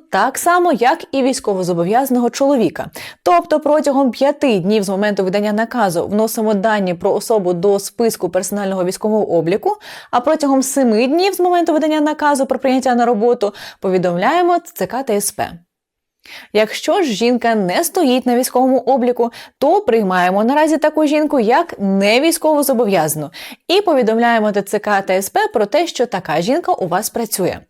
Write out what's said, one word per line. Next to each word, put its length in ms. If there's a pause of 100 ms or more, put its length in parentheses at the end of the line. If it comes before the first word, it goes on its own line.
(100)
так 280
само, 340
як 400
і 100
військовозобов'язаного 1080
чоловіка. 600 (320)
Тобто 380
протягом 500
п'яти 480
днів 240
з 60
моменту 360
видання 280
наказу 540
вносимо 480
дані 400
про 180
особу 400
до 260
списку 500
персонального 560
військового 540
обліку, 380 (340)
а 100
протягом 420
семи 440
днів 280
з 60
моменту 320
видання 280
наказу 460
про 120
прийняття 360
на 120
роботу 480 (260)
повідомляємо 800
Ц 160
Ц 120
К 160
та 100
С 200
П. 180 (1040)
Якщо 500
ж 100
жінка 420
не 300
стоїть 420
на 100
військовому 420
обліку, 520 (280)
то 220
приймаємо 640
наразі 340
таку 280
жінку 340
як 380
невійськовозобов'язану 1500 (380)
і 120
повідомляємо 720
Т 100
Ц 160
К 240
та 100
С 180
П 100 (120)
про 140
те, 200
що 200
така 340
жінка 320
у 160
вас 220
працює. 480 (120)